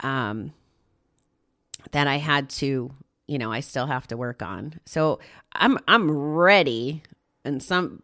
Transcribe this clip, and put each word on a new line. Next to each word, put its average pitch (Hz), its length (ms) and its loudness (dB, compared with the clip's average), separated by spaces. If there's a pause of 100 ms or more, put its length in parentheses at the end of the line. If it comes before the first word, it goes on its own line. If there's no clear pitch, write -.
um, 127 520 -4 (1400)
that 143 160 2
I 139 80 0
had 143 340 0
to, 135 420 -4 (360)
you 147 100 -2
know, 113 140 -4
I 113 80 -4
still 135 260 -4
have 131 220 -4
to 117 80 -6
work 123 260 -6
on. 95 440 -10
So 156 340 0 (320)
I'm, 254 340 2
I'm 196 240 6
ready, 151 960 2 (400)
and 135 180 -4
some, 180 420 -2